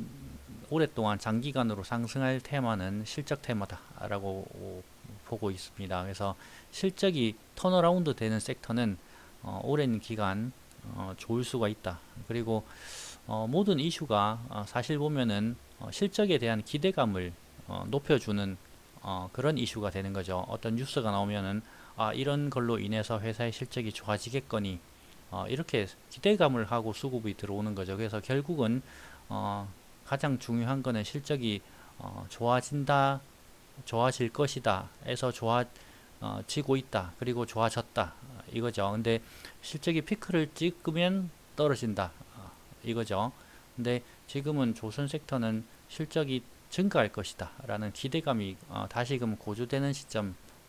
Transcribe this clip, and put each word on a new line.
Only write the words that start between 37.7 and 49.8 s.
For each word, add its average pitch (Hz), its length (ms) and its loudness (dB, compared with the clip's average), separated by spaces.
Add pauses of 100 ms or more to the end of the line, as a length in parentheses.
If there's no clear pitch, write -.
이거죠. 110 400 2
근데 113 280 2 (420)
실적이 160 400 0
피크를 165 520 0
찍으면 175 760 0 (260)
떨어진다, 110 560 2 (240)
어, 95 160 -16 (320)
이거죠. 113 480 0 (420)
근데 123 280 0 (260)
지금은 139 460 0
조선 117 340 -4
섹터는 117 580 -2 (220)
실적이 139 560 0 (260)
증가할 170 380 4
것이다 - 420 -6 (160)
라는 107 260 -2
기대감이, 131 640 -2 (120)
어, 101 200 -4
다시금 120 480 0
고조되는 123 560 -2